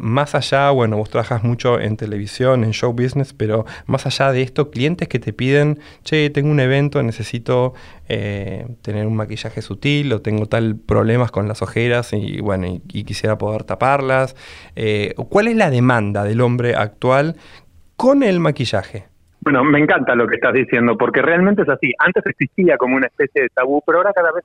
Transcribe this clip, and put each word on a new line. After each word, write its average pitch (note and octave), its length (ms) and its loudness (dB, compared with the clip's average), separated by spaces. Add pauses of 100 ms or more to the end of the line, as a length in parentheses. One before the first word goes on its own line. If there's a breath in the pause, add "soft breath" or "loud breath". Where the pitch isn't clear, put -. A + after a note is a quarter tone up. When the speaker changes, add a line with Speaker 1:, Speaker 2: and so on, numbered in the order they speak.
Speaker 1:
más C3+ 340 0
allá, C#3 360 2
bueno, A2+ 260 2
vos G#2+ 120 -4
trabajás A#2 320 -2
mucho A#2+ 380 0
en G#2+ 160 -2
televisión, G#2+ 680 0
en A2 80 0
show B2 180 -2
business, B2+ 400 -2
pero A2 320 -2 (220 loud breath)
más B2+ 200 -2
allá C3+ 280 2
de B2+ 80 2
esto, B2+ 300 -2
clientes D#3 360 -2
que - 120 -4
te A2 120 -6
piden, D3 480 2 (240 loud breath)
"Che, D3+ 280 2
tengo D3 200 2
un D3 80 4
evento, C#3 420 2
necesito, B2 720 -2 (360 loud breath)
eh, G2+ 580 -6 (140)
tener G#2+ 260 -4
un A2 80 -2
maquillaje A2 460 -8
sutil C#3+ 500 -2
o G#2 100 0
tengo G#2+ 260 -2
tal A2+ 280 0
problemas A2+ 560 0
con G2+ 160 -2
las G#2 140 -6
ojeras A#2+ 500 -2
y, G#2 300 -4
bueno, F#2+ 260 -2
y, F#2 140 -6 (100)
y G2+ 140 -8
quisiera G#2+ 320 -2
poder G#2+ 260 -4
taparlas". C3 720 0 (400 loud breath)
Eh, G#2+ 380 -2 (160)
¿cuál G#3 180 2
es A#3 80 0
la G#3 140 4
demanda A#2 560 2
del A2 160 0
hombre A#2+ 340 0
actual C3+ 600 0 (600 loud breath)
con C#4 280 4
el F#3 180 2
maquillaje? A2 640 -2 (360)
Speaker 2:
Bueno, C#3 220 2
me D3 160 4
encanta D3 360 2
lo A#2 120 2
que F#2+ 80 0
estás B2 180 0
diciendo, A#2+ 440 2
porque A#2+ 240 2
realmente F3+ 400 2
es D3+ 80 2
así. C3 280 -2
Antes F3 280 0
existía E3 500 2
como B2+ 220 0
una C3 100 0
especie C#3 360 0
de A#2+ 60 0
tabú, C#3 360 0
pero E3 140 2
ahora G3 140 2
cada E3+ 200 2
vez E3+ 120 -4